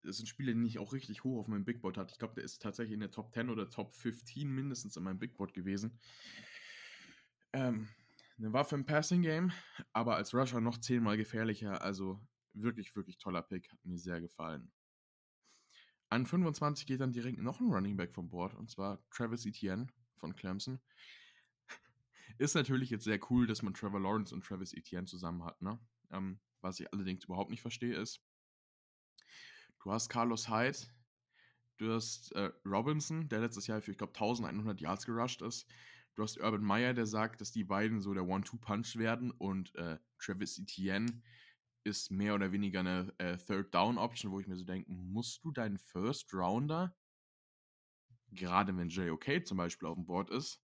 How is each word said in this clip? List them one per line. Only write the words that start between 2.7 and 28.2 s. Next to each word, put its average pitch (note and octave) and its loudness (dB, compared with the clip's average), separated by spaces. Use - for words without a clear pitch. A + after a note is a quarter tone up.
in G#2+ -4
der G2+ -4
Top A2 -10
ten A#2 0
oder A2 -2
Top - -6
fifteen C3 -4
mindestens C3 -2
in E2+ -4
meinem F#2+ -2
Big A2+ -6
Board G2 -4
gewesen. G2+ -2
Ähm, A#2+ 2
eine A2 -2
Waffe C#3+ 4
im C#3 0
Passing D3+ 6
Game, E3+ 4
aber A#2 4
als G2+ -2
Rusher B2 4
noch A#2 2
zehnmal A#2 4
gefährlicher. G#2+ 0
Also F#2+ -2
wirklich, G#2+ -4
wirklich F#2 -8
toller F2+ -2
Pick. - -8
Hat - -20
mir F2+ -6
sehr F2 -4
gefallen. E2 -8
An A#2+ 2
fünfundzwanzig D3+ 2
geht C3 0
dann C3 2
direkt A#2+ -2
noch B2+ -2
ein A#3+ 4
Running G2+ 2
Back F2 -2
vom F2 -6
Board, F2 -4
und A2 -10
zwar G2 -6
Travis A#2+ -2
Etienne G#2 -2
von F2 -8
Clemson. G2+ -4
Ist C3+ 6
natürlich C3 6
jetzt A2+ 0
sehr G#2+ 4
cool, B2 8
dass A2 2
man G2 -2
Trevor G2+ -2
Lawrence G2 2
und F#2+ -6
Travis F#2 -6
Etienne F2+ -6
zusammen F2 -6
hat, E2+ -8
ne? G#2 -4
Ähm, F#2+ -6
was F#2 -6
ich - -8
allerdings F#2 -2
überhaupt F#2 -2
nicht A#2 -6
verstehe, A#2+ -4
ist, G2+ -6